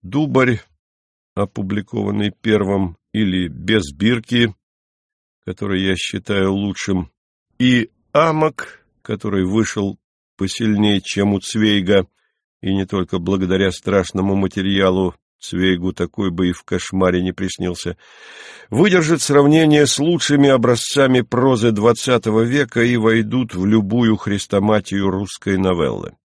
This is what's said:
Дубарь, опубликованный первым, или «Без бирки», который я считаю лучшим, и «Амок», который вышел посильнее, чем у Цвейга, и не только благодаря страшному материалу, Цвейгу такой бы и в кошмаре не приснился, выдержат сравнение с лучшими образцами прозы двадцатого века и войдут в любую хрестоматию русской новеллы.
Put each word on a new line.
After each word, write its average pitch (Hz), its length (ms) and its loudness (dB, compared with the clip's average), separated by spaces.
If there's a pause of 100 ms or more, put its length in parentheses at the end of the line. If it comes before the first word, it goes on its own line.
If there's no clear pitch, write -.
Дубарь, 127 580 0 (720)
опубликованный 104 960 -4
первым, 98 680 0 (140)
или 92 360 0
«Без 80 440 -2
бирки», 113 640 0 (880)
который 95 400 -4
я 95 120 0
считаю 98 580 -2
лучшим, 98 580 -4 (460)
и 127 320 2 (220)
«Амок», 156 720 -2 (160)
который 101 420 -4
вышел 101 540 -2 (400)
посильнее, 104 640 0
чем 101 320 -2
у 98 60 -2
Цвейга, 101 680 0 (540)
и 98 120 -4
не 98 120 -2
только 95 320 -4
благодаря 95 540 0
страшному 98 640 -2
материалу, 95 800 0 (240)
Цвейгу 90 540 -2
такой 92 360 -4
бы 90 200 -2
и - 40 -2
в - 100 -12
кошмаре 90 600 -2
не 90 80 -4
приснился, 90 680 -8 (720)
выдержат 165 520 2
сравнение 147 680 4
с - 120 -2
лучшими 147 500 2
образцами 127 720 2
прозы 120 500 2
двадцатого 110 720 2
века 123 420 0
и 123 140 2
войдут 113 580 0
в 92 100 -2
любую 110 520 2
хрестоматию 101 920 0
русской 95 480 -4
новеллы. 80 580 -2 (120)